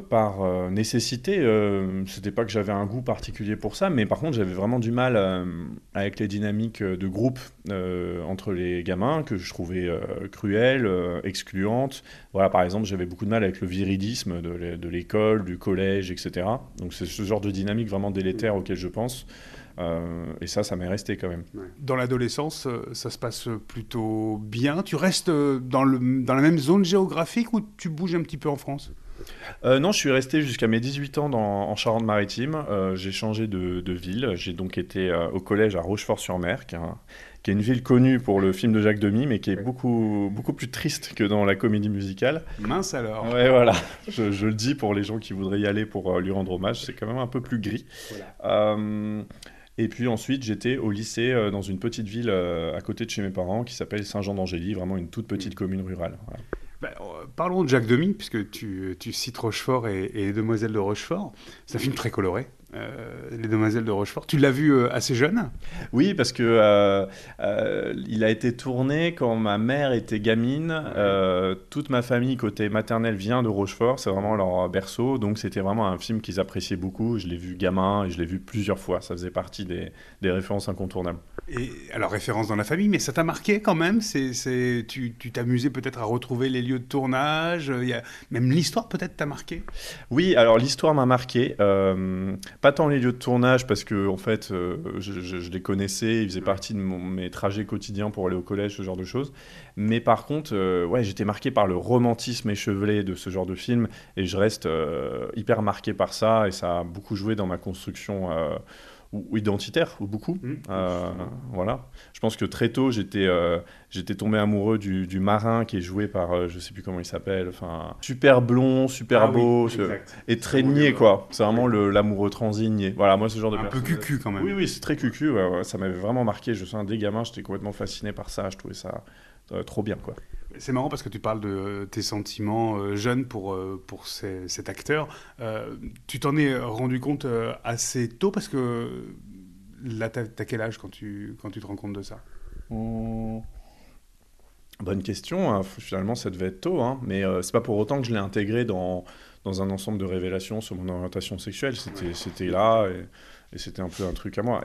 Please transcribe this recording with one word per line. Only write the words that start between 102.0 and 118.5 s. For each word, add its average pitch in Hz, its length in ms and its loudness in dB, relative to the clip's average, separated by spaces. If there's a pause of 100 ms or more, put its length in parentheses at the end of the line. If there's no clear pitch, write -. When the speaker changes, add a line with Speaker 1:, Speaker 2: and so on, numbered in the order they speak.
Speaker 1:
échevelé 104 560 0
de 92 100 -4
ce - 140 -10
genre 92 160 -2
de 90 100 -4
film, 120 320 0 (300)
et 98 80 0
je 92 100 -4
reste, 104 300 2
euh, 73 640 -2 (100)
hyper 110 240 0
marqué 101 320 -2
par 90 200 0
ça, 110 360 4
et - 20 0
ça 87 280 -2
a 87 40 -2
beaucoup 95 320 -8
joué 104 200 -2
dans 101 120 0
ma 90 100 -2
construction, 92 760 -6
euh, 80 240 -2 (560)
ou, 104 160 -6
ou 110 80 0
identitaire, 107 640 0
ou 104 40 -4
beaucoup. 110 380 -4
Speaker 2:
Mmh. 127 100 -6 (160)
Speaker 1:
Euh, 90 380 -2
Speaker 2:
Justement. 90 220 -8 (240)
Speaker 1:
voilà. 107 360 -4 (220)
Je - 80 -20
pense 113 160 0
que - 80 -4
très 117 300 0
tôt, 131 180 4
j'étais, 101 340 0
euh, 87 340 4 (300)
j'étais 95 260 -4
tombé 107 220 2
amoureux 104 400 4
du, 95 300 -2
du 92 140 -2
marin 107 420 4
qui 110 140 -4
est 90 40 0
joué 95 280 -2
par, 90 240 0
euh, 90 160 2
je 87 100 -10
sais 85 140 -14
plus 95 100 -14
comment 92 160 -6
il 85 60 -8
s'appelle, 92 420 -4
enfin, 82 540 -8
super 127 400 8
blond, 131 480 4